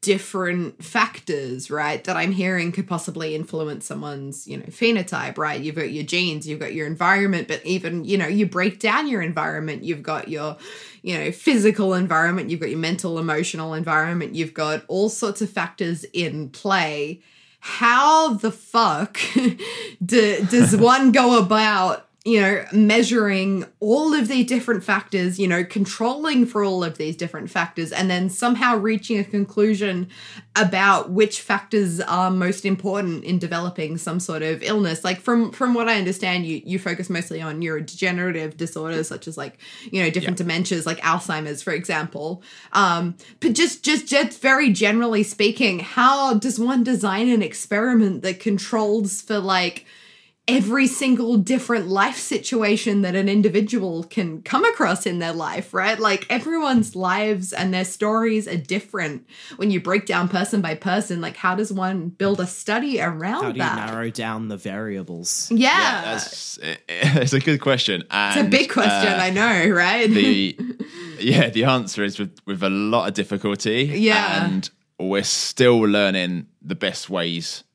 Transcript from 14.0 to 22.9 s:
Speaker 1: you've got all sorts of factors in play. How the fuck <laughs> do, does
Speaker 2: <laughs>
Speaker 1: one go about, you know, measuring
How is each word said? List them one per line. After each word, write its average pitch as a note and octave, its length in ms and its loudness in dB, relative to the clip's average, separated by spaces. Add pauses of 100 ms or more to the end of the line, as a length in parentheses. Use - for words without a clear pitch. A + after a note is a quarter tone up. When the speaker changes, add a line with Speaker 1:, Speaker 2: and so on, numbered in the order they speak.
Speaker 1:
you've D#3+ 180 -6
got D#3 360 -4
all F#3+ 180 0
sorts G#3+ 340 -4
of G3+ 80 -2
factors E3+ 640 -6
in D#3 380 -4
play. D#3+ 720 -2 (400)
How C#4 720 4
the G#3+ 180 -2
fuck G3+ 680 0 (160)
<laughs> C4 720 -2
do, G#3 400 4
does A3+ 300 6
Speaker 2:
<laughs> A#3 160 8
Speaker 1:
one C4 220 6
go B3 260 6
about, G#3 720 2 (160)
you A3 140 4
know, G3+ 320 2
measuring G3+ 960 4 (160)